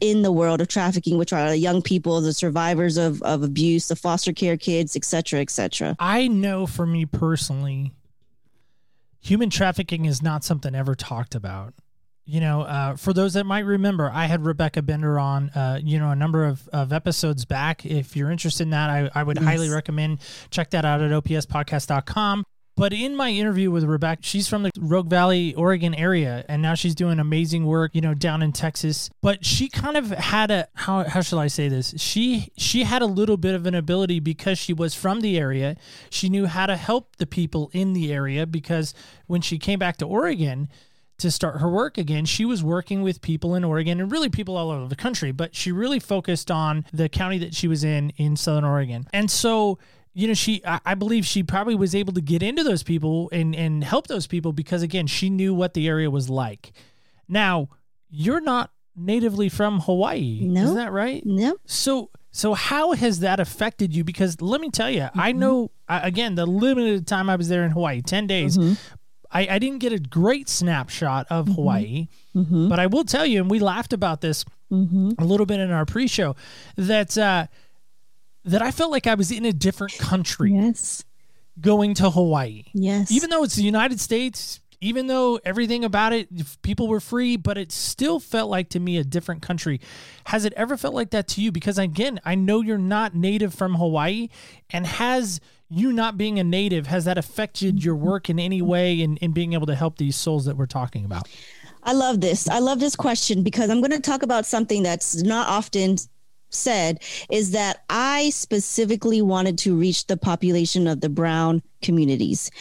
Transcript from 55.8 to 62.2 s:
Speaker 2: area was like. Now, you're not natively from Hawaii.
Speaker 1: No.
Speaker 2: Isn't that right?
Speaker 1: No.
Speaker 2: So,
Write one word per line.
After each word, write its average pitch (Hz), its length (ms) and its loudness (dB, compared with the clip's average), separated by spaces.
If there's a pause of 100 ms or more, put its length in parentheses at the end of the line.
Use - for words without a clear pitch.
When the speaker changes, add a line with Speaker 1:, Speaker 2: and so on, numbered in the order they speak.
Speaker 2:
area 156 220 2
was 135 200 0
like. 123 420 -6 (560)
Now, 180 400 0 (420)
you're 180 300 0
not 254 300 0 (240)
natively 202 560 0
from 208 300 0
Hawaii. 180 640 0
Speaker 1:
No. 180 220 2
Speaker 2:
Isn't 277 120 4
that 233 160 -4
right? 233 320 -2
Speaker 1:
No. 220 320 2 (100)
Speaker 2:
So, 262 440 -2 (200)